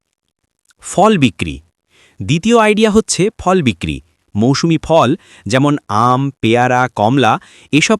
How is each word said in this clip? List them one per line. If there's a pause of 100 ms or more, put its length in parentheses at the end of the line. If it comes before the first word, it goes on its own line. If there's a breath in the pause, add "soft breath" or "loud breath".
(840)
ফল
বিক্রি। (640 soft breath)
দ্বিতীয়
আইডিয়া
হচ্ছে
ফল
বিক্রি। (340)
মৌসুমি
ফল (360 soft breath)
যেমন (120)
আম, (100)
পেয়ারা,
কমলা (400 loud breath)
এসব